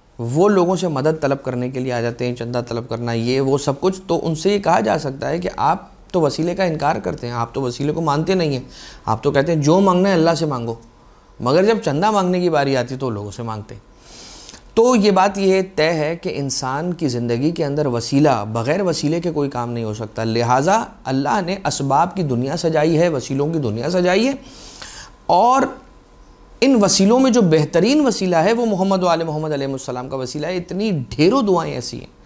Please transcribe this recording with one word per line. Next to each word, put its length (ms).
वो 280
लोगों 280
से 120
मदद 340
तलब 240
करने 240
के 100
लिए 120
आ 100
जाते 240
हैं, 100
चंदा 260
तलब 260
करना, 260
ये 260
वो 180
सब 220
कुछ। 300
तो 60
उनसे 360
ये 80
कहा 200
जा 180
सकता 300
है 120
कि 80
आप 440
तो 80
वसीले 340
का 100
इनकार 340
करते 280
हैं, 60
आप 220
तो 60
वसीले 320
को 80
मानते 340
नहीं 200
हैं, 140
आप 160
तो 80
कहते 200
हैं, 100
"जो 180
मांगना 300
है, 60
अल्लाह 200
से 100
मांगो", 340
मगर 240
जब 160
चंदा 300
मांगने 300
की 80
बारी 260
आती, 220
तो 120
लोगों 220
से 120
मांगते 320
हैं। 60
तो 200
ये 160
बात, 260
ये 240
तय 280
है 260
कि 140
इंसान 640
की 140
ज़िंदगी 440
के 120
अंदर 240
वसीला, 580
बग़ैर 360
वसीले 380
के 120
कोई 180
काम 200
नहीं 140
हो 100
सकता। 300
लिहाजा 640
अल्लाह 360
ने 240
असबाब 480
की 100
दुनिया 320
सजाई 400
है, 140
वसीलों 420
की 80
दुनिया 300
सजाई 360
है, 140
और 520
इन 120
वसीलों 440
में 140
जो 80
बेहतरीन 600
वसीला 400
है, 120
वो 120
मोहम्मद 360
व 60
आले 180
मोहम्मद 260
अलैहिस्सलाम 580
का 80
वसीला 300
है। 100
इतनी 340
ढेरों 540
दुआएं 260
ऐसी 260
हैं 100